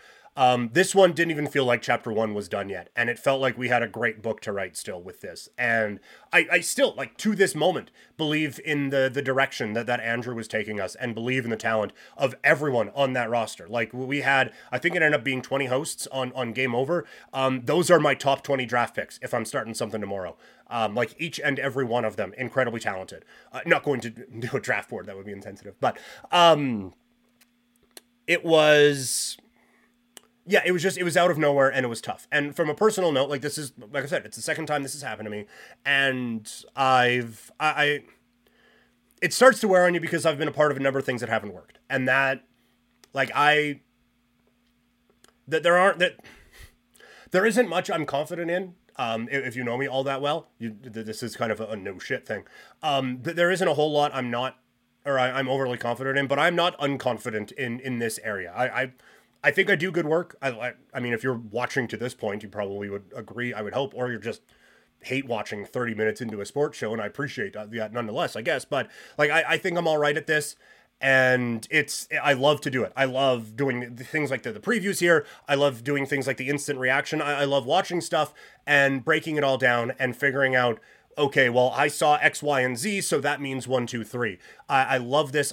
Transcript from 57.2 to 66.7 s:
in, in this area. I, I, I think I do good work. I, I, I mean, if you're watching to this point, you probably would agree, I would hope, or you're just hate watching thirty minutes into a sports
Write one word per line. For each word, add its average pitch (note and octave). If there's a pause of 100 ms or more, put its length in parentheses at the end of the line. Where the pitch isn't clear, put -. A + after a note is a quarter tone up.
in, B2
in B2+
this A2+
area. F#2+
I, A#2+
I, C3 (540)
I D3
think F#3+
I G3+
do E3+
good D#3+
work. E3
I, C3+
I, A#2 (200)
I C3
mean, A#2+
if A2+
you're C3 (180)
watching A#2+
to A2+
this B2
point, G#2
you G#2+
probably G2+
would G2
agree, A#2+
I G#2+
would G2+
hope, C3+
or B2
you're A#2
just G#2 (600)
hate C3+
watching G#2
thirty A#2
minutes G#2+
into G#2+
a G2+
sports D3